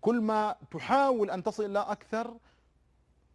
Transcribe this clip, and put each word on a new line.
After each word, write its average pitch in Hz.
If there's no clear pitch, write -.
كل 240
ما 214
تحاول 247
أن 185
تصل 214
إلى 202
أكثر 220